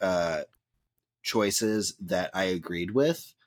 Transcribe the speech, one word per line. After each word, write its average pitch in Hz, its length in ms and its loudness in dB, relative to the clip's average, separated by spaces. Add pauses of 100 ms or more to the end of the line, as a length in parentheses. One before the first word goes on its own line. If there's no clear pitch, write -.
uh, 87 400 2 (800)
choices 107 800 0
that 90 320 -2
I 95 120 0
agreed 90 460 -4
with, 147 420 0 (140)